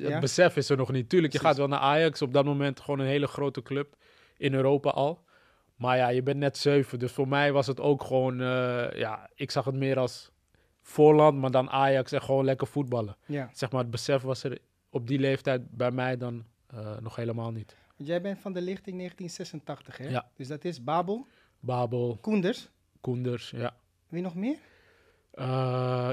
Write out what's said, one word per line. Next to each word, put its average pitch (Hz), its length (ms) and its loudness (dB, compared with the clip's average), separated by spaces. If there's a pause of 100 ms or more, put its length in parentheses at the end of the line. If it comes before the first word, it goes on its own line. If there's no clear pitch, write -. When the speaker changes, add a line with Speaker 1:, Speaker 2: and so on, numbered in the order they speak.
Speaker 1:
Ja? 147 120 -2
Speaker 2:
besef 170 360 4
is 139 140 0
er 143 80 4
nog 131 140 0
niet. 127 180 -2
Tuurlijk, 165 240 4
je 147 60 2
Speaker 1:
Precies. 151 180 4
Speaker 2:
gaat 143 120 2
wel 143 80 0
naar 135 120 2
Ajax, 156 320 2
op 131 120 -2
dat 139 120 6
moment 139 340 -2
gewoon 143 200 -4
een 135 80 -2
hele 139 200 0
grote 139 340 -6
club 143 340 -6 (420)
in 135 160 -2
Europa 135 360 4
al. 143 340 0 (520)
Maar 123 220 2
ja, 127 120 4
je 127 140 0
bent 139 160 -2
net 143 180 0
zeven, 143 420 2
dus 123 120 -4
voor 139 160 -2
mij 143 240 2
was 139 160 2
het 131 120 -4
ook 143 240 2
gewoon, 127 380 0
eh, 127 520 0
ja, 107 420 -6
ik 139 160 -8
zag 135 140 -2
het 135 100 -2
meer 135 240 0
als - 320 -4 (500)
Voorland, 151 560 8
maar 131 140 0
dan 131 180 4
Ajax 135 420 2
en 139 100 0
gewoon 135 240 2
lekker 135 220 0
voetballen. 123 480 -4 (100)
Speaker 1:
Ja. 143 280 -6
Speaker 2:
Zeg - 180 -6
maar, 131 100 0
het 120 100 -4
besef 131 300 0
was 131 220 -6
er 123 140 -6 (320)
op 120 180 -6
die 135 120 0
leeftijd 135 520 0
bij 123 200 -2
mij 127 260 -2
dan, 120 280 -8 (220)
eh, 107 300 -12
nog 113 180 -12
helemaal 117 360 -6
niet. 110 240 -12 (220)
Speaker 1:
Want 147 120 -12
jij 175 120 -2
bent 196 180 -8
van 196 140 -10
de 180 80 -6
lichting 185 360 -8
negentien 180 320 -12
zesentachtig, 151 680 -12
hè? 131 120 -10
Speaker 2:
Ja. 123 260 -4
Speaker 1:
Dus 135 120 -12
dat 143 180 -10
is 160 180 -8
Babel? 180 420 -2 (340)
Speaker 2:
Babel. 123 640 -2
Speaker 1:
Koenders? 214 480 0 (320)
Speaker 2:
Koenders, 123 480 -4
ja. 123 260 -6 (340)
Speaker 1:
Wie 165 120 -6
nog 180 140 -6
meer? 233 220 -2 (720)
Speaker 2:
Eh, 127 800 -2